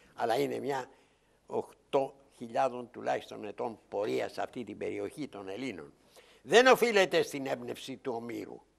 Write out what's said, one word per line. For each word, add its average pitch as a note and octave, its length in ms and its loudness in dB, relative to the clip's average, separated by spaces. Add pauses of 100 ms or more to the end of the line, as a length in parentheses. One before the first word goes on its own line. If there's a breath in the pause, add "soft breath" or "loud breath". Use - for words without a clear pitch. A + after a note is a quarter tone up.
(140 soft breath)
αλλά A#2 240 0
είναι B2+ 200 -2
μια B2+ 300 -4 (580 soft breath)
οκτώ - 680 -4 (220)
χιλιάδων B2 540 -2
τουλάχιστον A#2 540 -6
ετών G#2+ 340 -8 (100)
πορεία A2 400 -2
σε G2 140 -8
αυτή A2 220 -8
την G2+ 140 -12
περιοχή G2+ 500 -6
των G2 200 -12
Ελλήνων. F#2+ 440 -10 (500 loud breath)
Δεν G#3+ 240 8
οφείλεται G3+ 560 6
στην C#3 240 -4
έμπνευση B2 500 -8
του B2+ 180 -8
Ομήρου A2+ 460 -10 (180)